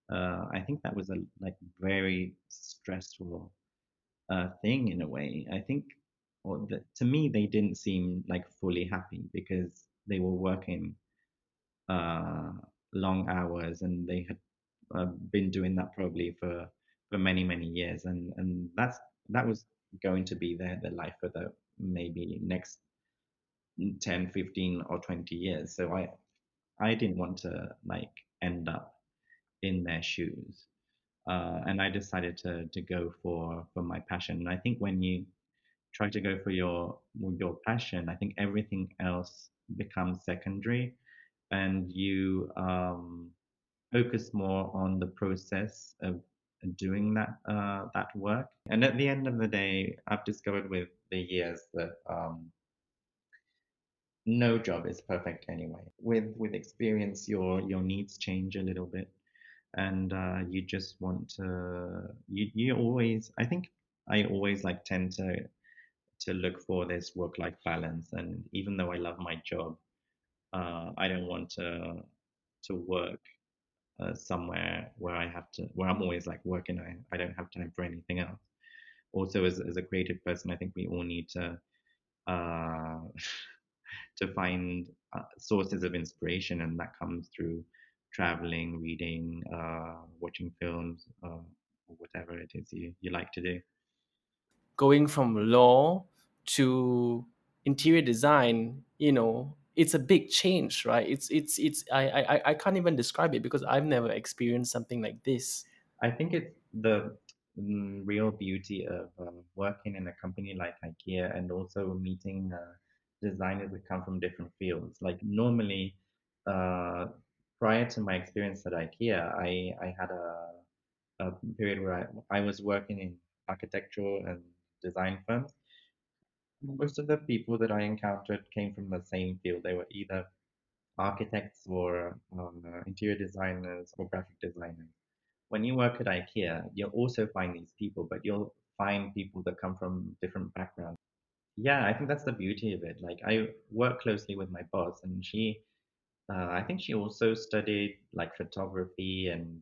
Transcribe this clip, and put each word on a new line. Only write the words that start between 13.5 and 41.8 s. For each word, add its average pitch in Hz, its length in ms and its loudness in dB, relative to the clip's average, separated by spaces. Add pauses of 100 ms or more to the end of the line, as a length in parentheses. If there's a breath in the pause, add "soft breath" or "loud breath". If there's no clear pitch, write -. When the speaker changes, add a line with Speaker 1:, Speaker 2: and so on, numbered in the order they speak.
Speaker 1:
and 90 260 -2
they 90 200 -2
had, - 100 -8 (560)
uh, 90 140 0 (240)
been 95 180 4
doing 92 260 2
that 90 200 0
probably 85 440 -2
for, 87 300 -4 (400)
for - 80 -2
many, 92 260 4
many 87 220 0
years. 85 400 -2
And, 87 320 -4
and 90 400 -2
that's, 123 220 2 (300)
that 117 180 2
was 110 180 -2 (380)
going 92 220 2
to 92 100 -4
be 87 200 -2
their, 90 260 -4
their 85 100 -4
life 85 280 -8
for 87 100 -4
the 87 220 -8 (280)
maybe 87 640 -4
next 90 340 -4 (1200)
ten, 90 300 0
fifteen, 90 600 -2
or 87 100 -2
twenty 87 360 -6
years. 85 400 -4
So 87 180 -2
I, 92 160 -2 (680)
I 110 140 4
didn't 101 240 2
want 90 220 -2
to, 85 300 -6 (160)
like, 50 260 -6 (300)
end 87 280 -2
up - 260 -8 (680)
in 92 200 0
their 82 200 -2
shoes. - 640 -6 (600)
Uh, 87 380 -2
and 98 160 2
I 98 80 4
decided 90 500 -2
to, 85 260 -4
to 87 160 -8
go 85 320 -2 (100)
for, 82 500 -2
for 90 80 -4
my 85 260 -4
passion. 90 300 -4
And 87 120 -4
I 90 80 -2
think 120 220 0
when 95 220 0
you 90 240 0 (680)
try 104 160 0
to 104 120 -2
go 95 220 0
for 101 80 0
your, 87 460 2 (400)
your 87 280 0
passion, 104 440 0
I 90 60 -2
think 101 220 -4
everything 101 640 0
else 90 480 -2 (280)
becomes 90 480 -2
secondary, 107 680 -2 (560 soft breath)
and 95 420 0